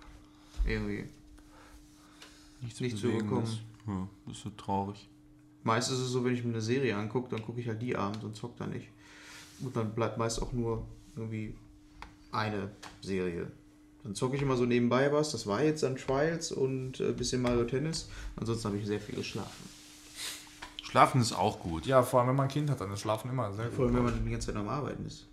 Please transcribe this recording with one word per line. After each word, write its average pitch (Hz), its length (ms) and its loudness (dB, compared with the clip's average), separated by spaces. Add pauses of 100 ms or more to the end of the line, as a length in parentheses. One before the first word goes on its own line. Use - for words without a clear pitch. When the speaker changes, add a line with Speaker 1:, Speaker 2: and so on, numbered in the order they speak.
(680)
Speaker 1:
Irgendwie. 107 380 0 (1600)
Speaker 2:
Nichts 120 200 -8
Speaker 1:
Nicht 123 160 0
so 107 120 0
Speaker 2:
Bewegendes. 110 220 2
Speaker 1:
gekommen. 117 280 0 (280)
Speaker 2:
Ja, 95 220 -2 (180)
das 110 100 -10
ist - 80 -14
so 104 120 -8
traurig. 98 520 -4 (560)
Speaker 1:
Meist 117 260 2
ist 131 80 0
es 127 120 -2
so, 123 140 2
wenn 123 100 2
ich 120 100 -2
mir 120 80 0
eine 113 100 -2
Serie 120 340 2
anguck, 110 340 -2
dann 113 140 -4
guck 120 140 -8
ich 120 80 -4
halt 110 160 -4
die 123 140 -2
abends 104 280 -2
und 107 120 -8
zock - 220 -10
da - 80 -6
nicht. - 220 -8 (720)
Und 127 140 -6
dann 110 200 0
bleibt 110 240 0
meist 113 240 0
auch - 100 -4
nur 113 320 0 (320)
irgendwie 110 380 -6 (800)
eine 104 380 -2 (300)
Serie. 90 500 -2 (540)
Dann 101 100 -6
zocke 135 220 0
ich 139 60 0
immer 135 140 4
so 123 100 4
nebenbei 120 460 6
was, 151 200 4
das - 140 -4
war 104 160 2
jetzt 156 200 4
dann 131 140 2
Trials 156 560 0
und, 131 480 -2
äh, - 120 2
bisschen 123 280 0
Mario 120 240 4
Tennis. 143 440 -2 (280)
Ansonsten 113 320 -2
habe 101 100 0
ich 104 80 -4
sehr 104 140 0
viel - 160 -8
geschlafen. - 480 -6 (1160)
Speaker 2:
Schlafen 139 400 6
ist 107 100 2
auch 98 280 2
gut. 82 260 -4
Speaker 3:
Ja, 131 160 8
vor 123 180 6
allem 123 100 4
wenn 131 60 4
man 139 120 2
ein - 40 -4
Kind 151 180 0
hat, 135 120 0
dann 98 100 -4
ist 98 80 -4
Schlafen 110 300 0
immer 123 220 -2
sehr 110 140 -4
gut. 117 80 -4
Speaker 1:
Vor 127 120 4
allem, 120 100 4
wenn 123 80 4
man 113 200 2
die 113 60 0
ganze 113 180 -4
Zeit 113 80 -2
am 104 120 -2
Arbeiten 113 380 -4
ist. - 260 -12